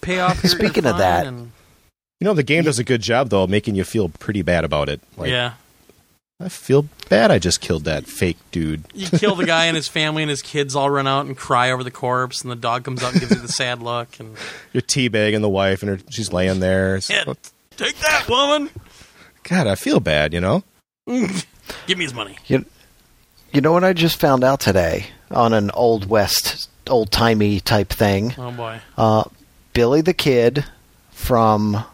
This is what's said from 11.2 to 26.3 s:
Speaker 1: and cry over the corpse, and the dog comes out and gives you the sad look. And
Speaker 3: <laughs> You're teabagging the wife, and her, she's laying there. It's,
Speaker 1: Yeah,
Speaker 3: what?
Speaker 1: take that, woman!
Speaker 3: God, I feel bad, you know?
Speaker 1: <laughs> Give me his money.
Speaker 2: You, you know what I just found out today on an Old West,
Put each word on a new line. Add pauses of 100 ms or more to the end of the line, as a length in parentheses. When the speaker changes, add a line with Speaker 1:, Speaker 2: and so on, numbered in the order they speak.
Speaker 1:
and
cry
over
the
corpse,
and
the
dog
comes
out
and
gives
you
the
sad
look.
And (180)
Speaker 3:
<laughs>
You're
teabagging
the
wife,
and
her, (120)
she's
laying
there.
It's,
Speaker 1:
Yeah,
Speaker 3:
what? (380)
Speaker 1:
take
that,
woman! (720)
Speaker 3:
God,
I
feel
bad,
you
know? (240)
Speaker 1:
<laughs>
Give
me
his
money.
Speaker 2:
You, (880)
you
know
what
I
just
found
out
today (240)
on
an
Old
West, (200)